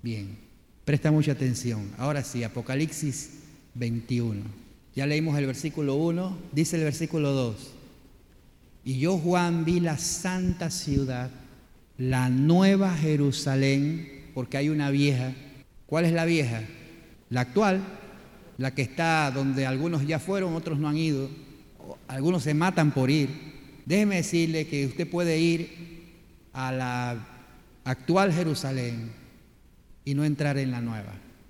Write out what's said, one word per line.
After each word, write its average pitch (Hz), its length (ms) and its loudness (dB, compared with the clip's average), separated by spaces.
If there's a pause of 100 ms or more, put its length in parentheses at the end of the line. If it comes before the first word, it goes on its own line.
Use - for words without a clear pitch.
Bien. 104 380 -8 (460)
Presta 143 260 2
mucha 151 220 4
atención. 120 640 -2
Ahora 139 240 -2
sí, 120 220 -4
Apocalipsis 135 840 -4 (440)
veintiuno. 117 720 -2 (500)
Ya 135 100 -2
leímos 151 320 0
el 143 100 2
versículo 139 500 -2
uno, 170 420 0 (140)
dice 160 240 2
el 160 80 2
versículo 151 480 0
dos: 123 400 -2 (1120)
"Y 131 160 -2
yo, 175 180 2
Juan, 170 460 2
vi 175 160 2
la 175 180 0
santa 180 720 -2
ciudad, 131 600 -2 (680)
la 127 300 2
nueva 180 680 6
Jerusalén", 143 1400 0
porque 131 260 -6
hay 143 100 0
una 147 240 2
vieja. 135 400 2 (540)
¿Cuál 160 180 0
es 165 80 4
la 165 120 2
vieja? 139 380 2 (680)
La 123 100 0
actual, 190 420 2 (760)
la 131 180 -4
que - 60 0
está 156 500 2
donde 135 340 0
algunos 143 400 0
ya 156 140 0
fueron, 185 340 -2
otros 160 240 -4
no 151 100 0
han 147 80 0
ido, 147 320 0 (580)
o - 120 -16 (100)
algunos 139 360 0
se 147 100 2
matan 160 380 4
por 131 180 2
ir. 143 180 4 (560)
Déjeme 202 320 2
decirle 165 500 0
que 143 200 -2
usted 165 200 -4
puede 170 320 0
ir 165 300 2 (840)
a 131 180 -4
la 123 560 -4 (560)
actual 175 480 2
Jerusalén 131 800 -2 (960)
y 143 80 -2
no 143 100 0
entrar 147 320 0
en 135 140 0
la 123 100 -2
nueva. 110 320 -6 (380)